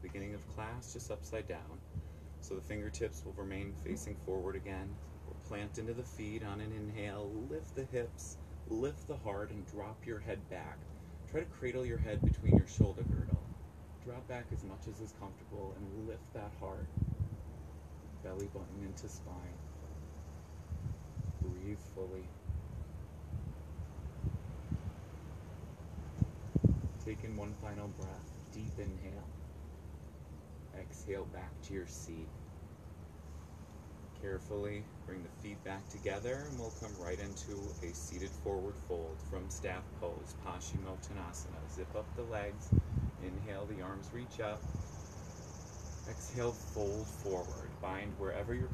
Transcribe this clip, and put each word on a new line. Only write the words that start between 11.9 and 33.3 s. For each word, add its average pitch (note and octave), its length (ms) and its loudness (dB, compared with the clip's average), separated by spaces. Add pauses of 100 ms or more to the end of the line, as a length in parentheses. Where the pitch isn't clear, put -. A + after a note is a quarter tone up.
head G#2+ 240 6
between - 340 12
your - 100 12
shoulder - 360 8
girdle. - 400 6 (600)
Drop B2 260 -6
back B2 220 -4
as G2+ 140 0
much G2 240 -6
as G#2 120 -4
is G#2+ 200 -6
comfortable G2 560 -6
and G#2 320 -4
lift A2 240 -6
that G#2 260 -4
heart. F#2 300 -2 (1300)
Belly G2 320 -2
button G2 280 -6
into F#2+ 280 -6
spine. - 480 -6 (1900)
Breathe F#2 340 2 (160)
fully. F#2 300 0 (4000)
Take G#2+ 200 2
in A2 120 -2
one G#2 240 -2
final G#2 280 -2
breath. G2 440 -4 (200)
Deep G#2+ 260 -2
inhale. G2 500 -4 (1500)
Exhale G2 480 -2
back F2 240 -6 (160)
to G2 80 -4
your F#2 120 -2
seat. D#2+ 420 -6 (1900)